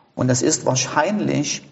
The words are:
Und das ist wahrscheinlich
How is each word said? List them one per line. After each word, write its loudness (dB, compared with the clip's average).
Und 0
das 2
ist 0
wahrscheinlich 0